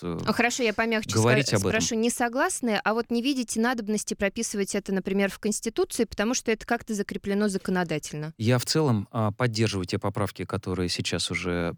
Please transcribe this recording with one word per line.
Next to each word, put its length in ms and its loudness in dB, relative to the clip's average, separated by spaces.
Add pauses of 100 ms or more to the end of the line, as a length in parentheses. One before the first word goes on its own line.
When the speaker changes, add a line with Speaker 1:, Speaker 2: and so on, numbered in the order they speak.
Speaker 1:
э, 220 -4
Speaker 2:
Ну, 80 0
хорошо, 300 2
я 100 2
помягче 380 0
Speaker 1:
говорить 380 4
Speaker 2:
ска-, 80 2
Speaker 1:
об 100 2
этом. 140 2
Speaker 2:
спрошу. 160 0
Не 140 2
согласны, 760 0
а 100 2
вот 160 -2
не 100 2
видите 400 -2
надобности 540 0
прописывать 640 -2
это, 160 -2
например, 400 2
в 80 -14
Конституции, 640 0
потому 300 -2
что 180 0
это 120 -4
как-то 300 -2
закреплено 540 0
законодательно? 920 -4
Speaker 1:
Я 220 4
в 60 -6
целом, 440 2
а, 220 0
поддерживаю 520 0
те 140 -2
поправки, 460 -4
которые 440 -2
сейчас 400 -2
уже, 500 -2